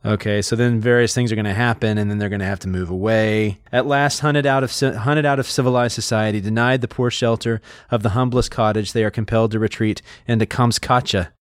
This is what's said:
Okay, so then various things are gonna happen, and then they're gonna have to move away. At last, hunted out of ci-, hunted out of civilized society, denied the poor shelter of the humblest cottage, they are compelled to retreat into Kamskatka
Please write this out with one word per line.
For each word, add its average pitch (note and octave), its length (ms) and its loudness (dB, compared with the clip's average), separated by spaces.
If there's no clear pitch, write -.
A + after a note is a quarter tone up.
Okay, G#2 380 0
so A2+ 140 -2
then A#2+ 240 2
various A#2+ 340 2
things B2 160 0
are A2 60 -2
gonna G#2 180 -2
happen, A2+ 420 0
and G#2 140 0
then G#2 80 -2
they're G2+ 100 -2
gonna G2 160 -4
have F#2+ 160 -4
to F#2 80 -8
move F#2 220 -4
away. G#2+ 680 0
At B2+ 160 0
last, C#3 340 0
hunted D3 260 2
out C3+ 180 2
of B2 80 -6
ci-, C3+ 220 0
hunted C#3+ 300 0
out C#3 140 2
of B2+ 100 -2
civilized B2 460 0
society, A2 460 0
denied A#2 400 2
the A#2 80 -4
poor B2 220 -2
shelter A2+ 500 -2
of A2+ 120 0
the G2+ 80 0
humblest B2 400 0
cottage, G#2+ 420 0
they A2+ 120 0
are G#2 80 0
compelled A2+ 400 0
to A2 80 0
retreat G#2+ 420 -2
into A2 180 2
Kamskatka A#2+ 840 0